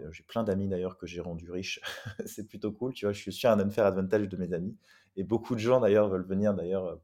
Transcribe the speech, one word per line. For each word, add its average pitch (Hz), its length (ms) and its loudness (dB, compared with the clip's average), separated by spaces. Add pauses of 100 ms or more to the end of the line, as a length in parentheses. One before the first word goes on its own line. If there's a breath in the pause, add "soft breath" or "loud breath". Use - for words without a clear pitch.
(120)
J'ai - 100 -18
plein - 220 -4
d'amis 98 240 0
d'ailleurs 90 280 -2
que 87 100 -12
j'ai 87 140 -8
rendus 85 300 -8
riches. 90 340 -6
<laughs> - 420 -10
C'est - 220 -12
plutôt 104 240 -6
cool, 127 220 -6
tu - 100 -12
vois, 104 80 2
je 98 180 -8
suis - 160 -2
un 110 140 6
unfair 101 240 2
advantage 95 440 4
de 92 100 -6
mes 90 160 -2
amis. 90 220 -4 (400 soft breath)
Et 98 60 -4
beaucoup 113 320 0
de 113 60 -2
gens 123 200 4
d'ailleurs 104 280 6
veulent 92 180 -2
venir 98 280 2
d'ailleurs 87 500 -4